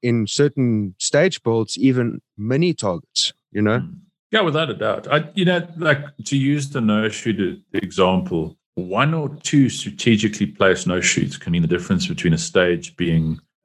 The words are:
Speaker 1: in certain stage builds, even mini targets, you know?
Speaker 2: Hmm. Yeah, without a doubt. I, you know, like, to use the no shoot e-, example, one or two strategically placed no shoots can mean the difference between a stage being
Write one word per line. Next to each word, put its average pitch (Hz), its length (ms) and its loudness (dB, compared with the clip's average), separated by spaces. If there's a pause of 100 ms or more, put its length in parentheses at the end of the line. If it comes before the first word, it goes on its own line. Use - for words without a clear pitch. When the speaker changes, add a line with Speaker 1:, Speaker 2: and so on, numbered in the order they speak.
Speaker 1:
in 117 260 0
certain 120 720 0
stage - 440 0
builds, 113 340 -2
even 123 440 2 (160)
mini 139 360 0
targets, - 600 -4 (180)
you 104 100 -2
know? 107 180 2
Speaker 2:
Hmm. - 140 -8 (380)
Yeah, 220 100 4
without 156 280 0
a 110 40 -6
doubt. 107 380 -4
I, 156 240 0
you 185 100 2
know, 175 220 2 (100)
like, 147 260 0 (220)
to 139 100 -2
use 139 360 0
the 139 100 -4
no 107 260 2
shoot 107 320 -2
e-, 87 220 -2 (160)
example, 90 800 0 (160)
one 101 400 -2
or 151 160 -4 (140)
two 139 260 4
strategically 104 760 0
placed 95 400 2
no 90 140 0
shoots - 360 -2
can - 140 -8
mean 85 100 2
the 82 60 0
difference 87 400 -2
between 85 260 0
a 80 60 0
stage 90 580 0
being 82 420 0 (260)